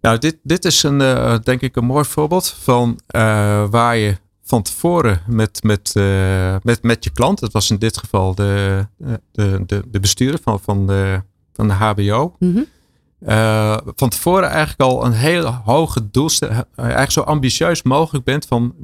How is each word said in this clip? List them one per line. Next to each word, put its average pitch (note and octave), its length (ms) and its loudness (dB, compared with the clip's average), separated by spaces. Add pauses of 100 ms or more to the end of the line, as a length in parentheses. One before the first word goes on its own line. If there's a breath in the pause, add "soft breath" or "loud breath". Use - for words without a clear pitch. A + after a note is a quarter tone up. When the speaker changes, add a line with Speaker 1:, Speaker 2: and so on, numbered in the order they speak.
Speaker 1:
Nou, A2+ 160 2
dit, D#3+ 260 -2
dit E3 220 0
is E3 180 2
een, C#3+ 180 2
eh, B2 420 2
denk B2+ 180 0
ik C3 140 -4
een A#2+ 100 0
mooi C3+ 200 2
voorbeeld D#3 560 -2
van, A#2+ 460 2
eh, A#2 140 -2 (480)
waar A#2 280 2
je G#2 200 0 (260)
van A#2+ 180 0
tevoren C#3 680 0
met, A2 360 -2
met, G#2 320 0
eh, F#2+ 680 2
met, A#2 200 0
met A#2 200 0
je - 60 -4
klant, E3+ 300 0
dat A2+ 120 -4
was - 200 0
in G#2 60 2
dit A2 200 -2
geval F#2+ 380 -2
de, G2+ 500 0 (200)
eh, B2 80 -6 (180)
de, G2 340 -2
de, G2+ 160 -4 (100)
de G#2 80 -2
bestuurder B2+ 440 0
van, G#2 160 -2
van G2 280 -2
de, G2 340 0 (320)
van G#2+ 140 0
de G2+ 60 2
H G#2+ 200 0
B G2+ 60 -4
O. A2 400 0
Speaker 2:
Mhm. F3+ 200 2 (600 loud breath)
Speaker 1:
Eh, A2 580 0 (180)
van C3 140 0
tevoren F3+ 400 0
eigenlijk D3+ 320 -2
al B2+ 240 2
een B2 80 2
hele D3+ 340 0 (160)
hoge A#2+ 480 0
doelstelling, C#3 480 0
eh, - 60 -6 (180)
eigenlijk A#2+ 280 0
zo D#3 100 0
ambitieus D3+ 640 0
mogelijk C#3 420 0
bent C#3 200 -4
van: A#2+ 280 -2 (100)